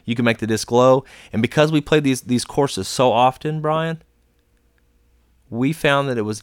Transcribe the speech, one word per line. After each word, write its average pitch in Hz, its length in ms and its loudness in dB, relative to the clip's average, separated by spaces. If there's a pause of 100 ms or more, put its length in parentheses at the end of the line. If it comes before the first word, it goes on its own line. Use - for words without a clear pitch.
You 117 120 -4
can 120 80 -2
make 113 140 2
the 110 100 -6
disc 110 180 -2
glow. 131 380 4 (280)
And 113 80 -2
because 151 300 2
we 156 100 2
played 156 220 0
these, 131 200 -2
these 120 220 -2
courses 139 440 -4
so 127 240 2
often, 127 480 0
Brian, 160 420 -4 (1500)
we 127 240 -2
found 143 360 0
that 120 100 -4
it 107 40 -2
was 107 200 -6